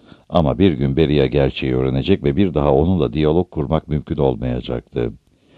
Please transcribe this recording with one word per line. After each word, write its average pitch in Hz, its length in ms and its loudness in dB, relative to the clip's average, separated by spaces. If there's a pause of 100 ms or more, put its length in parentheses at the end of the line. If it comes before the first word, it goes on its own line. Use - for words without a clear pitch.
(280)
Ama 73 300 0
bir 92 140 4
gün 67 240 -2
Beriya 71 300 2
gerçeği 67 480 0
öğrenecek 65 500 0
ve 69 120 0
bir 92 180 0
daha 73 200 2
onunla 76 380 2
diyalog 76 380 0
kurmak 78 380 -4
mümkün 76 280 -4
olmayacaktı. 62 960 -4 (460)